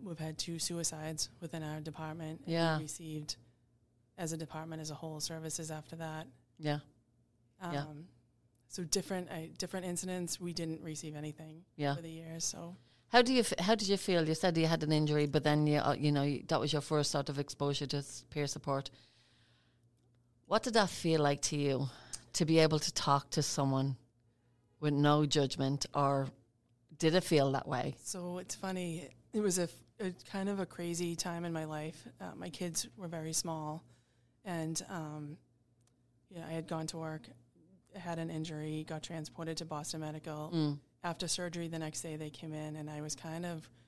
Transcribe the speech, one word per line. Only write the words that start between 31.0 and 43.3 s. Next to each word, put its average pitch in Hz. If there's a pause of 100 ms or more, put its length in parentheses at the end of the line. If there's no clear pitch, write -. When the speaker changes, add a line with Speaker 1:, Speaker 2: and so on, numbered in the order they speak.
Speaker 1:
time 170
in 170
my 160
life. 156 (140)
Uh, 185
my 175
kids 170
were 185
very 160
small, 160 (600)
and, 165
um, 151 (920)
you 180
know, 165
I 160
had 165
gone 160
to -
work, 156 (640)
had 175
an 165
injury, 156
got 156
transported 160
to 165
Boston 156
Medical. 151
Speaker 2:
Mm. 147 (260)
Speaker 1:
After 170
surgery 170
the 160
next 160
day, 156
they 151
came 156
in, 151
and 151
I 151
was 151
kind 165